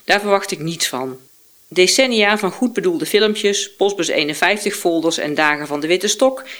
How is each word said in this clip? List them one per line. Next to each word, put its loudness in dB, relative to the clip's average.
Daar 2
verwacht 0
ik -6
niets -4
van. -8
Decennia 4
van -2
goed -2
bedoelde -2
filmpjes, 0
Postbus 0
eenenvijftig 0
folders 0
en -4
Dagen 0
van -4
de -4
Witte 0
Stok 0